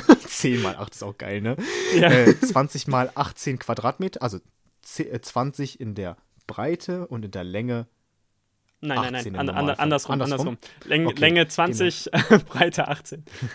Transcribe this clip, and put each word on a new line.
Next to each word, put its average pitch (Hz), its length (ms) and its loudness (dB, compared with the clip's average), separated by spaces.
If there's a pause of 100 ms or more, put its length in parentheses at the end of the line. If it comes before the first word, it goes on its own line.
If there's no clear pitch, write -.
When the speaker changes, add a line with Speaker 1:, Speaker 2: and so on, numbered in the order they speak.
Speaker 1:
<laughs> - 220 8
zehn 123 360 0
mal 95 140 -4
acht - 180 -12
ist - 80 -12
auch 101 140 -10
geil, 101 240 -6
ne? 117 140 -2 (400)
Speaker 2:
Ja. 170 140 6
Speaker 1:
Äh, - 320 8
zwanzig 143 460 -2
mal 127 260 0
achtzehn - 460 -6
Quadratmeter, 131 640 -4
also 107 160 -6 (420)
ze-, - 300 -8
äh, 123 100 -8
zwanzig 135 580 -6
in 110 140 -8
der 95 240 -8 (300)
Breite 175 600 -6
und 117 160 -8
in 98 80 -10
der 92 120 -8
Länge 113 420 -4 (1000)
Speaker 2:
Nein, 147 140 -4
nein, 127 160 0
nein, - 40 -8
Speaker 1:
achtzehn 113 180 -6
im - 40 -4
Speaker 2:
an-, 139 100 -2
an-, - 80 -6
Speaker 1:
Normalfall. 143 260 -2
Speaker 2:
andersrum, 139 380 0
Speaker 1:
Andersrum? 131 360 -2 (280)
Speaker 2:
Läng-, 156 200 0
Speaker 1:
Okay, 156 140 -2
Speaker 2:
Länge 165 220 4
Speaker 1:
genau. 160 100 2
Speaker 2:
zwanzig, 170 580 0 (200)
<laughs> 208 200 8
Breite - 380 0
achtzehn. 151 360 -8 (320)